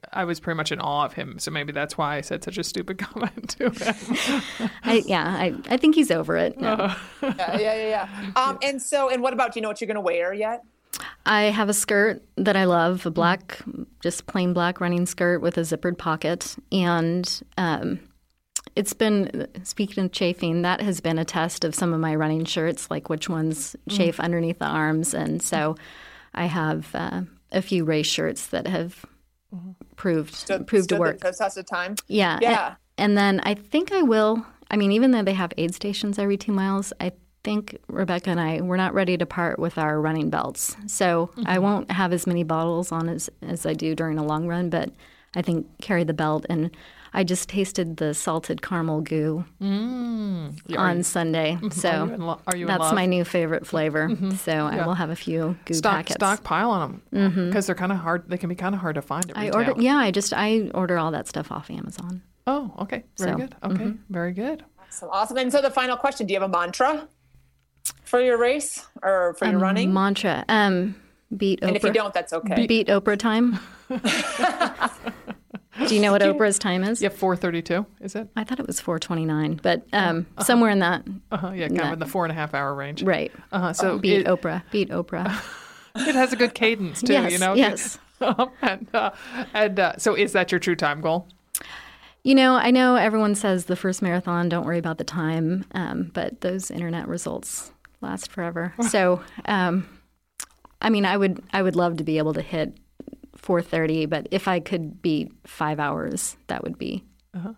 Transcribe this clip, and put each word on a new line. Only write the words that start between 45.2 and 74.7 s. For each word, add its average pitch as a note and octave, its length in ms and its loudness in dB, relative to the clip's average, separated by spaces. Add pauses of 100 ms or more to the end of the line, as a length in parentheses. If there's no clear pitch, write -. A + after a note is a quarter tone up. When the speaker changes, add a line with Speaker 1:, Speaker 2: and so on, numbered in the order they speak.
Speaker 2:
I F3+ 60 -2
think E3 260 -2 (140)
carry F3 240 0
the D#3+ 100 -2
belt. D#3 360 0
And E3 200 0 (440)
I F#3+ 100 2
just F3+ 240 -2
tasted F#3+ 480 -2
the D3+ 160 -2
salted D#3+ 480 -4
caramel D#3+ 400 -2
goo D#3 440 -2 (180)
Speaker 1:
Mm. G#3 1040 -4
Yeah, E3+ 140 -4
are F#3 100 4
Speaker 2:
on F3 80 2
Speaker 1:
you, F3 40 0
Speaker 2:
Sunday. E3 520 0
Speaker 1:
mm-hmm. E3+ 160 -4
Speaker 2:
So E3+ 180 -2
Speaker 1:
Are D#3+ 200 2
you - 60 -4
in E3+ 120 -6
lo-, E3 200 -6
are F3+ 100 -4
you F3 80 -6
in - 40 -2
Speaker 2:
that's F#3 120 2
Speaker 1:
love? D#3+ 140 4
Speaker 2:
my F#3 120 4
new F3+ 180 2
favorite E3 420 0
flavor. D#3 420 0
Speaker 1:
Mm-hmm. F#3+ 240 -2
Speaker 2:
So F#3 200 -2 (140)
I D3 100 -2
Speaker 1:
Yeah. E3+ 100 0
Speaker 2:
will F3 80 0
have E3+ 140 -2
a E3+ 80 -4
few E3 480 -2
goo E3 100 -4
Speaker 1:
Stock-, G3 200 2
Speaker 2:
packets. E3+ 220 -4
Speaker 1:
stockpile G3+ 540 0
on F#3+ 120 2
'em, - 200 -8 (120)
Speaker 2:
Mm-hmm. F#3 380 2
Speaker 1:
'cause G3 140 2
they're G3+ 100 0
kinda F#3 180 0
hard. E3+ 340 -2
They F3 80 -4
can F3 140 -4
be F3+ 40 -4
kinda F#3 220 -2
hard E3+ 200 -2
to C#3 60 -4
find E3+ 280 -6
at - 80 -10
Speaker 2:
I G#3 80 -2
Speaker 1:
retail. G#3 100 0 (140)
Speaker 2:
order, B3 120 0
yeah, C4 140 4
I A#3+ 140 4
just, G3 240 0
I G#3+ 400 2
order F3+ 240 0
all D#3+ 140 0
that - 160 -4
stuff D#3 240 -6
off - 180 -10
Amazon. - 500 -10 (260)
Speaker 1:
Oh, C4+ 340 -4
okay. - 240 -8 (140)
Very F3+ 120 -2
Speaker 2:
So, D#3 80 0
Speaker 1:
good. C4 160 -6 (100)
Okay. F#3 100 -2 (100)
Speaker 2:
mm-hmm. G#3+ 280 -6
Speaker 1:
Very F3 200 -2
good. C4 320 -6 (240)
Speaker 3:
Awesome, - 240 -12
awesome. A#3 260 0
And B3+ 140 0
so C#4+ 100 4
the C4+ 80 4
final B3+ 260 0
question, C4 300 0
do F#3+ 80 0
you F#3+ 60 2
have F#3+ 100 0
a - 20 -2
mantra B3 560 0 (960)
for B3 160 4
your B3 160 6
race B3+ 480 0 (180)
or F3+ 360 2
for G3 80 0
your G#3 100 4
Speaker 2:
A - 20 4
Speaker 3:
running? F#3+ 360 2
Speaker 2:
mantra. G3 560 2
Um, G3 460 4 (380)
beat G3 280 0
Oprah. F3 60 2
Speaker 3:
And F#3 80 2
if G3+ 60 0
you G#3 100 2
don't, G#3 200 0
that's - 220 -2
okay. G3+ 320 0
Speaker 2:
Beat A3 220 4
Oprah G3+ 300 4
time. A3+ 400 2 (300)
Speaker 3:
<laughs> B3+ 80 -4 (1900)